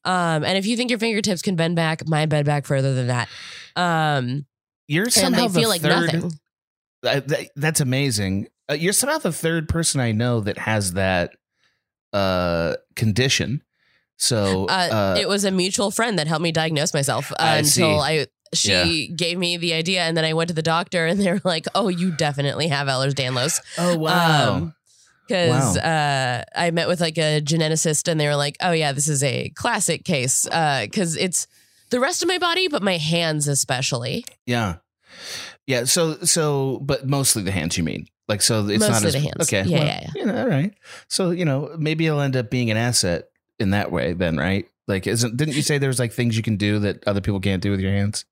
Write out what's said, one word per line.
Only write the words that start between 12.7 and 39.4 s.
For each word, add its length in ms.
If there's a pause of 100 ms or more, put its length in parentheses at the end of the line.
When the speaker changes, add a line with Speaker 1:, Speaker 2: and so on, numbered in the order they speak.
Speaker 2:
condition. 680 (540)
So, 500
Speaker 1:
Uh, 40
Speaker 2:
uh, 500
Speaker 1:
it 80
was 160
a 60
mutual 400
friend 300
that 80
helped 140
me 100
diagnose 420
myself, 380
uh, 80
Speaker 2:
I 160
Speaker 1:
until 440
Speaker 2:
see. 200
Speaker 1:
I, 60 (280)
she 160 (380)
Speaker 2:
Yeah. 60
Speaker 1:
gave 240
me 180
the 180
idea, 300
and 120
then 80
I 80
went 160
to 60
the 80
doctor, 440
and 140
they 120
were 120
like, 300
"Oh, 140
you 240
definitely 560
have 180
Ehlers-Danlos." 720 (160)
Speaker 2:
Oh, 220
wow. 560
Speaker 1:
Um, 200 (540)
'cause, 480
Speaker 2:
Wow. 60
Speaker 1:
uh, 600 (100)
I 160
met 180
with, 120
like, 180
a 240
geneticist, 680
and 100
they 80
were 100
like, 260
"Oh, 100
yeah, 200
this 160
is 140
a 340
classic 480
case," 420
uh, 440
'cause 260
it's 300 (440)
the 100
rest 220
of 60
my 100
body, 300
but 140
my 140
hands 520
especially. 760 (220)
Speaker 2:
Yeah. 300 (880)
Yeah. 180
So, 400
so, 580
but 240
mostly 360
the 100
hands, 240
you 80
mean? 220 (220)
Like, 140
so 240
it's 140
Speaker 1:
Mostly 120
Speaker 2:
not 120
as 80
Speaker 1:
the 80
hands. 220